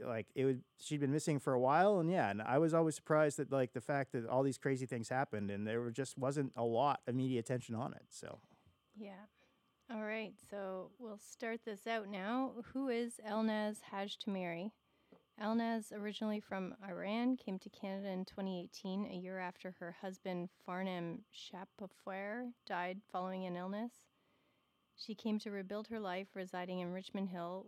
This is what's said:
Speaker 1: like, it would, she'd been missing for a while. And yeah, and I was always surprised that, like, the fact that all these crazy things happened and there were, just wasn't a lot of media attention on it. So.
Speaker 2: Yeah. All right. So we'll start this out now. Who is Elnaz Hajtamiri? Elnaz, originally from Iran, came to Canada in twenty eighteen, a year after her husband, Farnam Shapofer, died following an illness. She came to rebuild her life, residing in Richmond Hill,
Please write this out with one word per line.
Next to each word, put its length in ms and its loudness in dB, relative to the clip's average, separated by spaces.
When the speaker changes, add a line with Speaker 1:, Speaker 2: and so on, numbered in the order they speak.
Speaker 1:
like, 340 -2
it 120 4
would, 180 2
she'd 220 -2
been 120 4
missing 260 2
for 140 2
a 80 6
while. 400 8
And 100 4
yeah, 200 4
and 100 0
I 160 4
was 160 6
always 220 6
surprised 420 4
that, 160 -2
like, 220 4
the 80 -4
fact 300 0
that 140 -2
all 160 4
these 140 4
crazy 300 2
things 240 -2
happened 400 0
and 160 -2
there 160 2
were, 80 -2
just 260 -4
wasn't 400 0
a 80 2
lot 420 4
of 80 0
media 260 2
attention 340 -2
on 180 -2
it. 160 -16
So. 320 -12
Speaker 2:
Yeah. 300 -14
All 120 -4
right. 300 -4
So 500 -6
we'll 200 -10
start 480 -6
this 200 -8
out 220 0
now. 460 0
Who 160 0
is 380 0
Elnaz 560 2
Hajtamiri? 800 -2
Elnaz, 500 2
originally 480 -2
from 360 -4
Iran, 480 2
came 260 -4
to 100 -14
Canada 380 -4
in 180 -2
twenty 360 -4
eighteen, 440 -4
a 100 -6
year 220 -6
after 320 -6
her 220 -10
husband, 580 -4
Farnam 520 -2
Shapofer, 1200 -8
died 340 -2
following 360 -2
an 100 -2
illness. 360 -4
She 180 -8
came 240 0
to 120 -6
rebuild 380 -4
her 100 -6
life, 360 -2
residing 460 -4
in 120 -2
Richmond 380 -4
Hill, 380 -4